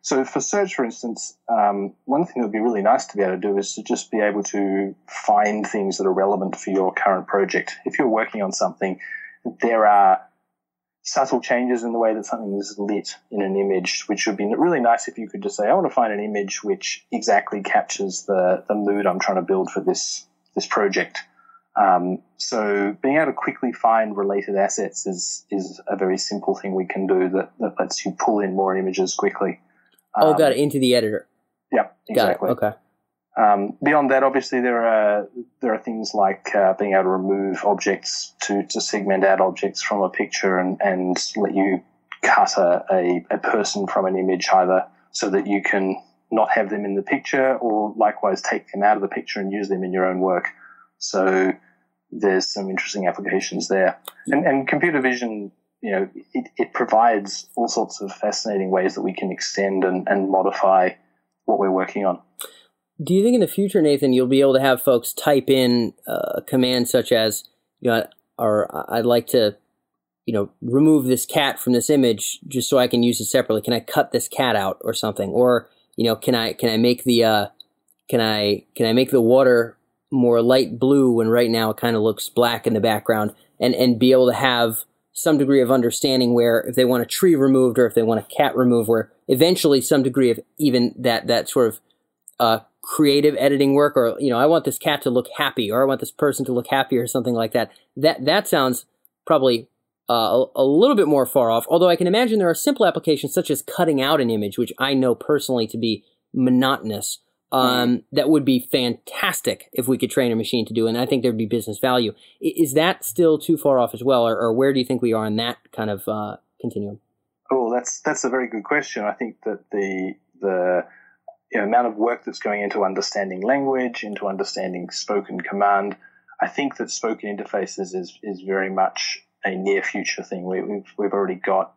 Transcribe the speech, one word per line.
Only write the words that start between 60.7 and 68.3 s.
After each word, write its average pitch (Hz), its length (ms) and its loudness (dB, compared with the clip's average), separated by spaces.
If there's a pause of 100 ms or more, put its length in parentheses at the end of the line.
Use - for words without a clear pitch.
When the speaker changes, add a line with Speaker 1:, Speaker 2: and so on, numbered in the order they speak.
Speaker 1:
what 104 120 0
we're 98 140 0
working 95 340 -2
on. 90 140 -2 (800)
Speaker 2:
Do 160 100 -2
you 196 120 4
think 247 100 4
in 240 60 4
the 170 80 2
future, 196 340 0
Nathan, 143 300 2
you'll 127 160 4
be 135 120 4
able 135 140 6
to 131 60 4
have 131 200 2
folks 123 320 2
type 139 380 2
in, 123 440 2 (120)
uh, - 400 -4
commands 127 440 0
such 120 200 0
as, 110 340 2 (360)
you 123 100 0
know, 113 160 0 (320)